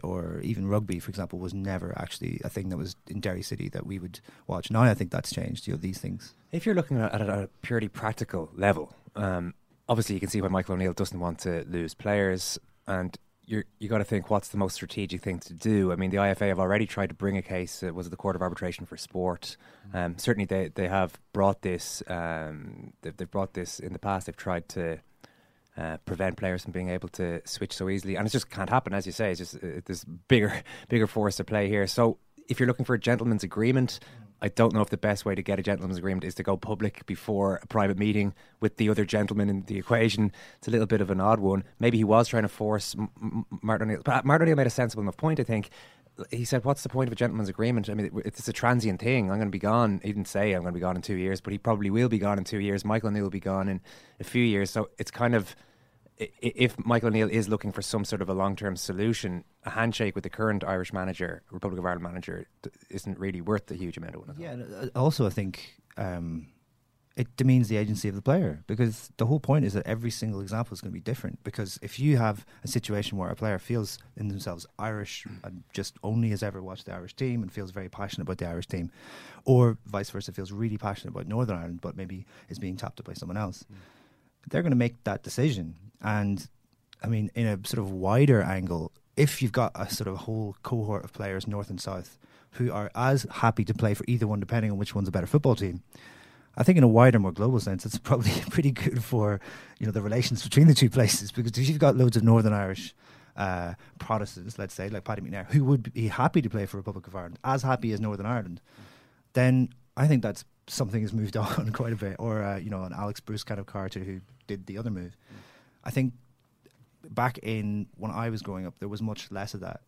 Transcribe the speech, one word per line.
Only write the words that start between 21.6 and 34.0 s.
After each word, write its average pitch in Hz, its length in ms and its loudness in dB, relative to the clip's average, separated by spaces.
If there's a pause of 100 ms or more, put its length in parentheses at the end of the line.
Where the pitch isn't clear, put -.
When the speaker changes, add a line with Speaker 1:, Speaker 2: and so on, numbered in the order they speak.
Speaker 2:
this, 90 460 -4
um, 80 840 -8 (100)
they've, 80 140 -10
they've 90 140 -10
brought 95 240 -4
this - 260 -8
in 90 120 -10
the 82 60 -10
past. 98 280 -4
They've 82 100 -10
tried 87 340 -4
to, 82 280 -4 (800)
uh, 80 280 -6
prevent 92 320 -2
players 92 260 -2
from 95 100 -10
being 90 180 -4
able 90 200 -4
to 85 360 -4
switch - 280 -8
so 95 140 -4
easily, 98 280 -2
and 104 100 0
it 110 40 -2
just - 200 -2
can't 95 200 -6
happen, 123 220 2
as 98 140 -2
you 92 60 -8
say. 107 180 0
It's 87 80 -4
just, 87 180 -12
uh, 85 300 -8
there's 90 180 -8
bigger, 104 580 4 (120)
<laughs> - 140 -18
bigger 110 180 4
force 104 300 0
to - 80 -4
play 104 240 0
here. 101 180 2
So 117 320 4 (300)
if 123 120 -2
you're 127 60 4
looking 123 180 0
for 127 100 2
a 110 60 0
gentleman's 117 420 2
agreement, 120 560 2 (440)